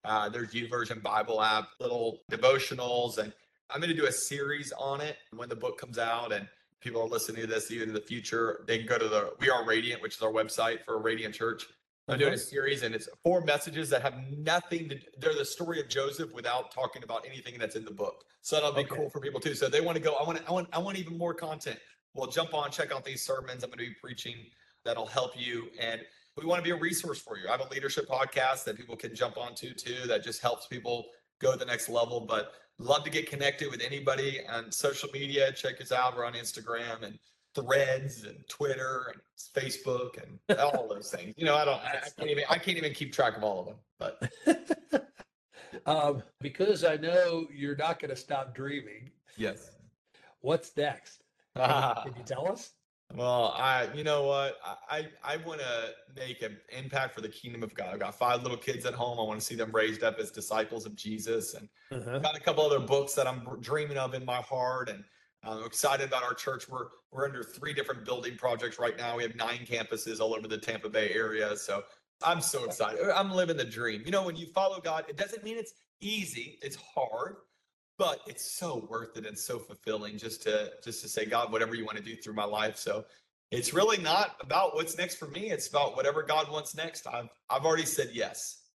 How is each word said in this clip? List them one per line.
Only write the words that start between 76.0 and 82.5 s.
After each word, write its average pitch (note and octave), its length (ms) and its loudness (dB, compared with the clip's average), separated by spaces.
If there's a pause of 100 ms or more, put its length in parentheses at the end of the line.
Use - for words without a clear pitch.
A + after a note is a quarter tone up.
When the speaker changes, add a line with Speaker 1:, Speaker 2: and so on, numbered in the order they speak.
Speaker 1:
It's C3+ 160 -8
hard, C3 580 -4 (640)
but E3 280 2
it's - 320 -10
so C3 320 -4
worth A2+ 280 -6
it A2 80 -10
and G#2 120 -10
so A#2+ 220 -4
fulfilling G#2+ 580 -6
just A2 260 -8
to, G#2+ 280 2 (100)
just A#2 200 -8
to A2 80 -10
say, G#2+ 160 0
"God, A#2 260 2
whatever A2+ 240 2
you A2 100 -4
wanna G#2+ 140 -6
do A2 160 -10
through A2 200 -12
my G#2+ 100 0
life." G#2+ 320 0